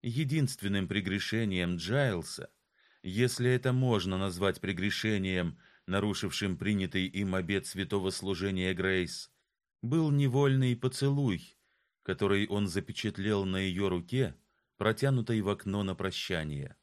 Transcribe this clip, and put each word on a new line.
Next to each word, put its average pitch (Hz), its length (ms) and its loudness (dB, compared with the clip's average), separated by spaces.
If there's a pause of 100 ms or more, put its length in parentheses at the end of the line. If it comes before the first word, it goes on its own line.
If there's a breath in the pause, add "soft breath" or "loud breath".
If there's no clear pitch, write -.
Единственным 117 840 0
прегрешением 95 880 0
Джайлса, 98 760 -2 (500 soft breath)
если 120 500 2
это 127 200 2
можно 107 460 2
назвать 95 440 0
прегрешением, 95 960 0 (260 loud breath)
нарушившим 98 720 -2
принятый 95 480 0
им 95 300 -2
обет 92 320 -2
святого 95 420 -2
служения 92 640 -2
Грейс, 92 580 -2 (520)
был 156 260 2
невольный 135 680 4
поцелуй, 127 800 0 (500)
который 101 420 2
он 101 200 0
запечатлел 98 760 -2
на 92 120 -2
её 95 320 0
руке, 92 460 -2 (420)
протянутой 110 640 2
в 98 80 0
окно 101 320 -2
на 95 140 -2
прощание. 78 880 -4